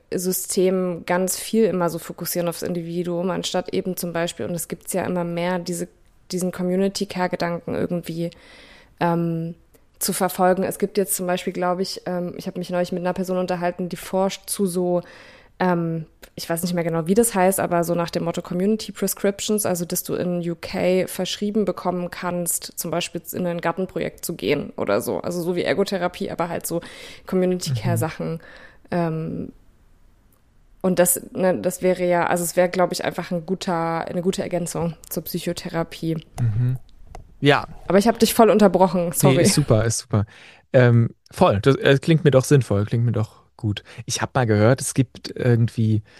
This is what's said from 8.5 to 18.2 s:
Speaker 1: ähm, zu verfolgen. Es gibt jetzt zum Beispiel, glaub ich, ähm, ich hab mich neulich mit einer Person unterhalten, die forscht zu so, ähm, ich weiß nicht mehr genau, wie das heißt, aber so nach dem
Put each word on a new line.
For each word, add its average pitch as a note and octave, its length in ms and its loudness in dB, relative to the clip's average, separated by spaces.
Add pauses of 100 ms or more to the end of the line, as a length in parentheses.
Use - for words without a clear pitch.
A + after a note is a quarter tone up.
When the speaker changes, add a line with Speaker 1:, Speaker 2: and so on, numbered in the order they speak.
Speaker 1:
ähm, E3+ 540 -2 (440)
zu - 160 -2
verfolgen. F#3 480 2
Es - 160 -2
gibt G3 180 -2
jetzt F#3+ 180 0
zum F#3 120 -4
Beispiel, F#3 260 -2
glaub F3+ 260 -2
ich, - 280 -6
ähm, F3+ 320 -4
ich - 80 -10
hab F3+ 100 -8
mich F3+ 140 -8
neulich F3+ 200 -2
mit F3+ 120 -4
einer F3+ 100 -2
Person F#3 240 -2
unterhalten, F3+ 540 -2
die F3 60 -6
forscht - 520 -2
zu - 160 -2
so, F3+ 380 0 (560)
ähm, E3+ 460 0 (300)
ich - 160 -10
weiß E3+ 120 -2
nicht F3+ 120 -2
mehr E3+ 100 0
genau, E3 220 -2
wie F#3 80 4
das A#3 200 4
heißt, F#3+ 260 4
aber E3+ 220 0
so E3+ 120 0
nach E3+ 160 -2
dem E3 140 -4